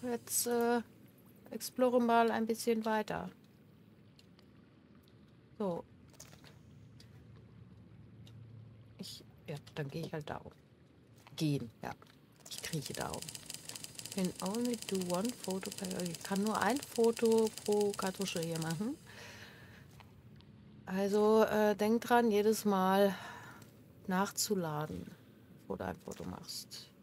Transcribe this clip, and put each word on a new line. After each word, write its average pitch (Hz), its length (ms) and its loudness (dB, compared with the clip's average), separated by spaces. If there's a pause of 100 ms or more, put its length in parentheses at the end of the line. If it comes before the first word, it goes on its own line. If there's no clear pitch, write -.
Jetzt, 240 440 -2
äh, 233 340 4 (680)
explore 247 500 2
mal 233 280 6
ein 220 160 0
bisschen 220 380 0
weiter. 214 460 -2 (2250)
So. 175 280 -4 (3000)
Ich, - 260 -12 (240)
ja, 151 80 -6 (200)
dann 147 120 -4
geh 165 140 -8
ich 151 100 -8
halt 151 180 -6
da - 120 -6
oben. - 140 -18 (840)
Gehen, 139 340 0 (100)
ja. 123 100 -6 (580)
Ich - 120 -10
krieche - 300 -6
da - 200 -4
oben. - 160 -8 (840)
Can 185 280 -2
only 233 340 -2 (120)
do 190 100 -2 (180)
one 208 140 0 (120)
photo 190 300 -6
per, 185 300 -6
ich 170 200 -6
kann 196 220 0
nur 208 180 0
ein 226 200 2
Foto 226 680 2 (140)
pro 208 300 2
Kartusche 190 480 -4
hier 165 180 -4
machen. 165 380 -2 (1900)
Also, 208 580 6
äh, 214 300 4
denk 214 280 2
dran, 240 300 4
jedes 208 340 4
Mal 190 500 6 (920)
nachzuladen, 180 1000 -2 (520)
bevor - 160 -8
du 92 80 -4
ein 85 100 -4
Foto - 300 -10
machst. - 680 -12 (120)